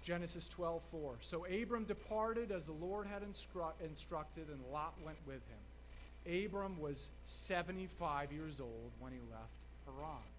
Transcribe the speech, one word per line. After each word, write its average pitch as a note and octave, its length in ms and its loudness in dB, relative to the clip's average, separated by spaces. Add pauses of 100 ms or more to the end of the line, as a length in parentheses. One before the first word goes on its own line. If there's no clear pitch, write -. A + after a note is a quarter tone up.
Genesis F3 440 0
twelve E3+ 340 2 (100)
four. D3 300 0
"So F3 240 0
Abram A3 380 4
departed A3 680 4
as F3 140 2
the D#3+ 80 -2
Lord F#3+ 340 0
had G3+ 140 -2
instru-, F#3 520 -2 (100)
instructed, D#3 640 -2
and D3 120 -4 (120)
Lot D3+ 220 0 (120)
went D#3 120 -4 (100)
with C3 200 -4
him. - 1000 -2
Abram G3 340 2
was C#3+ 300 0 (160)
seventy-five F3 1040 2
years D3+ 300 -2
old A#2 380 -4
when B2+ 120 -4
he B2+ 80 -4 (120)
left A2 200 -6 (340)
Haran." C#3 380 -4 (160)